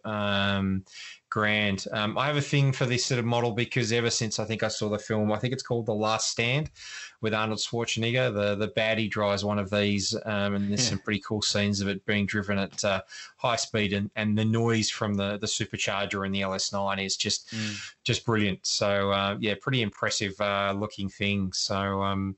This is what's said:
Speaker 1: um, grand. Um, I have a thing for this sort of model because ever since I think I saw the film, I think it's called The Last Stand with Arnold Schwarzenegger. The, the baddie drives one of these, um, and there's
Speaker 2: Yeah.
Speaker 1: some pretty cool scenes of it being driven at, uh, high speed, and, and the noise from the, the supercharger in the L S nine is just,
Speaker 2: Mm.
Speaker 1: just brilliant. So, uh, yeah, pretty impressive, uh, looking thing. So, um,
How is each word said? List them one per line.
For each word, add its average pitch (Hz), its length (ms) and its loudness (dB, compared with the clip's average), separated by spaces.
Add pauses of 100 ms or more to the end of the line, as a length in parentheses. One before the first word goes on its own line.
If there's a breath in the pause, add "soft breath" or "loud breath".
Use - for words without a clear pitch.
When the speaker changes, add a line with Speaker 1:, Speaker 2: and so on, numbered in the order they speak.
Speaker 1:
um, 98 760 0 (460 loud breath)
grand. 104 640 2
Um, 107 260 -2
I 127 80 2
have 147 120 0
a 139 40 2
thing 139 300 4
for 131 140 0
this 123 200 0
sort 127 140 0
of 113 60 0
model 120 260 2
because 113 420 0
ever 117 160 2
since 113 300 -2
I 110 60 -2
think 110 180 -2
I 110 60 4
saw 107 200 -2
the 104 80 0
film, 107 340 0
I 107 60 2
think 123 160 -2
it's - 100 -6
called 117 220 -2
The 110 80 0
Last 110 360 2
Stand 127 420 0 (500 loud breath)
with 110 120 0
Arnold 110 260 0
Schwarzenegger. 117 760 0
The, 101 220 2
the 101 140 0
baddie 110 400 2
drives 101 360 0
one 104 140 0
of 95 100 -4
these, 101 460 2 (100)
um, 101 300 0
and 101 140 0
there's 104 140 2
Speaker 2:
Yeah. 117 80 2
Speaker 1:
some 98 80 -2
pretty 104 220 -2
cool 107 200 -4
scenes 101 380 2
of 98 80 0
it 98 180 -4
being 104 200 2
driven 101 320 0
at, 98 260 -2
uh, 98 180 0 (360 loud breath)
high 120 180 0
speed, 104 380 0
and, 101 220 0
and 107 220 2
the 110 80 4
noise 113 440 2
from 107 240 -2
the, 98 240 0
the 101 100 -4
supercharger 101 760 -2
in 98 60 -2
the 98 100 -2
L 95 120 0
S 95 200 -4
nine 98 260 -2
is 95 180 -2
just, - 340 -4
Speaker 2:
Mm. 107 420 -6 (100)
Speaker 1:
just - 220 0
brilliant. 104 400 2
So, 101 460 2
uh, 98 280 2
yeah, 107 220 0
pretty 131 200 0
impressive, 101 600 -2
uh, 101 360 2
looking 101 320 -4
thing. 101 440 0
So, 98 480 0
um, 98 360 -2